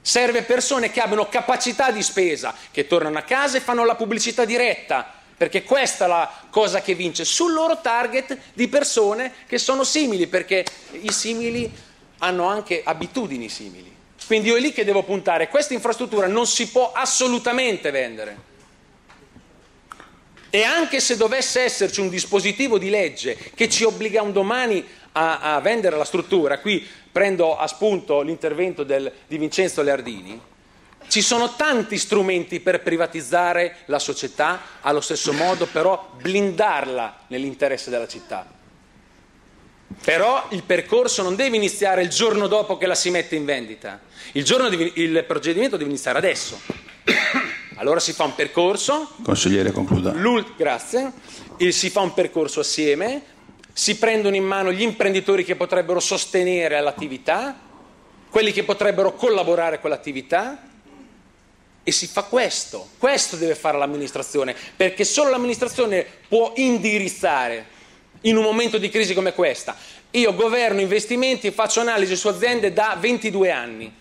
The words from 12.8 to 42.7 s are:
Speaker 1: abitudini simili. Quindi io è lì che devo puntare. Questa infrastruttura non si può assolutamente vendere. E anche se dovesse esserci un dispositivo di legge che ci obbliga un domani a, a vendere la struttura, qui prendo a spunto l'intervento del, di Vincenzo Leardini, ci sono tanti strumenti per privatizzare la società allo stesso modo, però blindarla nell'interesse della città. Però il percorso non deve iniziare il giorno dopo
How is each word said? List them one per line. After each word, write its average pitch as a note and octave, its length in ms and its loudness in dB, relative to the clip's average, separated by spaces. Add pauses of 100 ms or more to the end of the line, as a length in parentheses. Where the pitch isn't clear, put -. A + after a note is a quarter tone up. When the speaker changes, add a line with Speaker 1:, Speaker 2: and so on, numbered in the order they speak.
Speaker 1:
abitudini D#3 680 -4
simili. F#2 420 -16 (340)
Quindi G#3+ 240 2
io A#3 80 4
è - 20 4
lì C#4 120 0
che G#3+ 140 -2
devo G3 180 2
puntare. E3+ 460 0
Questa C#4+ 240 2
infrastruttura A3 540 0
non A3 200 2
si - 220 -2
può B3 240 2
assolutamente B3 1000 0
vendere. A2 600 -6 (2000)
E G#3 140 2
anche C#4 360 0
se A#3 180 0
dovesse B3 440 0
esserci G#3 380 0
un F#3+ 100 0
dispositivo G3+ 680 0
di F#3 120 -2
legge D#3+ 480 -2 (180)
che A#3 140 2
ci A3 160 0
obbliga G#3+ 360 0
un G#3 100 -2
domani G3+ 540 0 (280)
a, D3+ 420 2
a C#3+ 60 2
vendere F#3 360 2
la D3 80 0
struttura, D#3 540 0
qui G3 280 -2 (240)
prendo F3 460 2
a D#3 100 -2
spunto E3 540 0
l'intervento D#3+ 640 -4
del, C3+ 280 -2 (160)
di D#3 100 -8
Vincenzo D#3 440 0
Leardini, A#2+ 580 -2 (680)
ci G#3+ 140 0
sono A#3+ 340 0
tanti B3 420 0
strumenti F#3 600 0
per F3+ 220 2
privatizzare E3+ 1040 0
la C#3 140 0
società D3 640 -2 (200)
allo C#3+ 200 0
stesso D3 320 -4
modo, F3 320 0
però E3+ 540 0
blindarla D#3+ 1080 -2
nell'interesse C3 640 -4
della A#2 180 -4
città. G2 400 -12 (1600)
Però G#3+ 460 2
il F#3+ 140 -6
percorso G#3+ 580 2
non F#3 140 -2
deve B3 200 0
iniziare G3 460 2
il F3 80 0
giorno G#3 380 2
dopo G#3 300 2